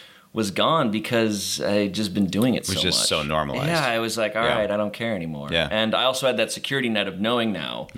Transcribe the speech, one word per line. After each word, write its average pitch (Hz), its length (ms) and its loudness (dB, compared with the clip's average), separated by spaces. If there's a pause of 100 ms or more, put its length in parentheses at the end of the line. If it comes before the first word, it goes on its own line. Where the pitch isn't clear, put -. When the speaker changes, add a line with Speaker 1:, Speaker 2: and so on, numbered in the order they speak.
(320)
Speaker 1:
was 101 200 0
gone 123 380 2
because 110 720 0
I 87 100 0
had 101 220 2
just 98 200 -2
been 101 140 2
doing 107 280 2
it - 80 -2
Speaker 2:
It - 60 -6
was 95 80 0
Speaker 1:
so - 40 0
Speaker 2:
just 90 200 2
Speaker 1:
much. - 80 0
Speaker 2:
so 80 140 0
normalized. 76 440 0
Speaker 1:
Yeah, 165 180 0
I 117 140 0
was 113 180 -2
like, 107 180 0
"All 113 80 0
Speaker 2:
Yeah. 120 140 2
Speaker 1:
right, 107 140 0
I 104 60 0
don't 104 160 -2
care 117 220 -4
anymore." 78 360 -6
Speaker 2:
Yeah. 82 180 2
Speaker 1:
And 110 240 0
I 98 120 2
also 127 220 2
had 120 100 2
that 101 140 0
security 131 380 -2
net 101 180 0
of 92 120 -8
knowing 113 320 2
now 62 360 -6 (100)